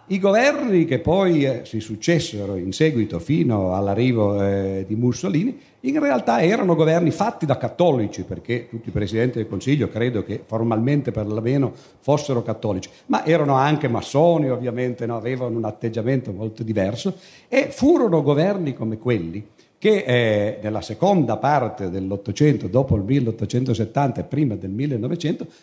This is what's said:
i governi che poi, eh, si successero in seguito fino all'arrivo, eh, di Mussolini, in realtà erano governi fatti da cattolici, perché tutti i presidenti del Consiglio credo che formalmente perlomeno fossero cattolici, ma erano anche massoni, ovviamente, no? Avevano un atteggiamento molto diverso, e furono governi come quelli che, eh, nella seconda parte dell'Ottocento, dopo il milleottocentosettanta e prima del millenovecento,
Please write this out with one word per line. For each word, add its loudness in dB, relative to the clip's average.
i 0
governi 2
che 0
poi, 2
eh, -2
si -6
successero -2
in -4
seguito 0
fino 0
all'arrivo, 2
eh, -2
di -4
Mussolini, 0
in 0
realtà 2
erano 2
governi 4
fatti -2
da 0
cattolici, 0
perché -6
tutti -12
i -10
presidenti 0
del -4
Consiglio 0
credo -2
che -8
formalmente 0
perlomeno -2
fossero 0
cattolici, -4
ma 0
erano 4
anche 2
massoni, 2
ovviamente, -4
no? -4
Avevano -4
un -2
atteggiamento -4
molto -8
diverso, -2
e 2
furono 4
governi 2
come -6
quelli -4
che, 2
eh, 2
nella -4
seconda 2
parte 0
dell'Ottocento, 0
dopo 2
il -2
milleottocentosettanta 0
e -6
prima -2
del -8
millenovecento, -4